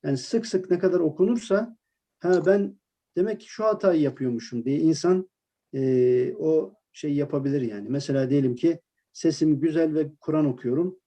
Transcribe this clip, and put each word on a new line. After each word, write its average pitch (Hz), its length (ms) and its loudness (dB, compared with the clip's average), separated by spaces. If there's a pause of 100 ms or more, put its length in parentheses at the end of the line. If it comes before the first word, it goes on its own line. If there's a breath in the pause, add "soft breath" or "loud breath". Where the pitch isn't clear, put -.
Yani 143 140 -2
sık 226 300 -4
sık - 240 -4
ne 180 80 2
kadar 180 220 2
okunursa, 196 760 0 (420)
"Ha, 175 280 2
ben 202 320 2 (380)
demek 208 240 -2
ki - 80 -20
şu - 160 -8
hatayı 196 360 2
yapıyormuşum." 123 640 -4
diye 139 140 0
insan, 175 520 2 (440)
e, 127 600 2
o 156 400 -2 (180)
şey 147 220 -4
yapabilir 139 460 -2
yani. 104 280 -6
Mesela 135 420 -2
diyelim 131 240 2
ki 165 260 0 (320)
sesim 156 480 0
güzel 160 340 0
ve 151 160 -2 (100)
Kur'an 156 260 0
okuyorum. 135 600 -2